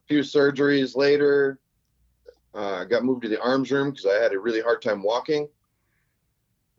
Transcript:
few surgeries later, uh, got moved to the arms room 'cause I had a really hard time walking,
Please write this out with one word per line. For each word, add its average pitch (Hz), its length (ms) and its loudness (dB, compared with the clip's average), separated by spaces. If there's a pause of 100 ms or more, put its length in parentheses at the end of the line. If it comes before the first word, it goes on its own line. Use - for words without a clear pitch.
few 147 140 0
surgeries 139 760 2
later, 143 640 2 (960)
uh, 98 300 -6
got 113 180 0
moved 127 200 -2
to 110 60 -6
the 104 120 -2
arms 127 280 0
room 139 240 -2
'cause 139 120 -16
I 98 100 4
had 113 160 2
a - 80 -2
really 113 220 -2
hard 117 200 0
time 101 220 -4
walking, 135 460 -2 (1300)